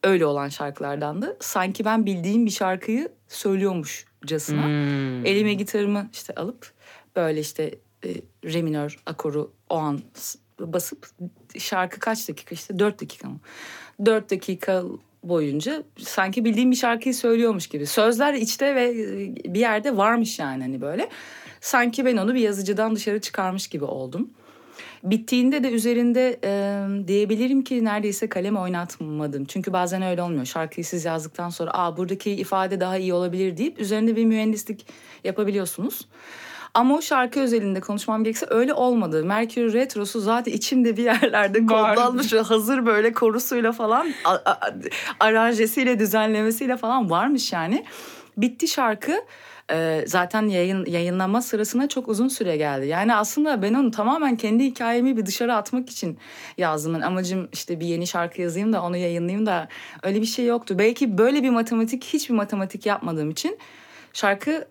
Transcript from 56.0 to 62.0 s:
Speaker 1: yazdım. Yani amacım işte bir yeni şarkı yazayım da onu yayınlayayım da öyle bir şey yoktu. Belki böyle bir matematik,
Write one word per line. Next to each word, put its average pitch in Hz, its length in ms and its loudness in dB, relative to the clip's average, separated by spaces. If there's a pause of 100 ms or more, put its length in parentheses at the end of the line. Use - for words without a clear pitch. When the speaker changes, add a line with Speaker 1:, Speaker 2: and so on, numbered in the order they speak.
Speaker 1:
yazdım. 160 360 0
Yani 160 120 -2
amacım 185 480 -2
işte - 260 -6
bir 170 60 -4
yeni 170 220 -2
şarkı 170 340 -4
yazayım 190 320 0
da 180 100 0
onu 175 140 -2
yayınlayayım 175 480 0
da 175 220 0 (360)
öyle 196 180 0
bir 220 40 0
şey 240 200 -2
yoktu. 233 340 0
Belki 226 380 2
böyle 254 260 4
bir 262 60 4
matematik, 226 540 0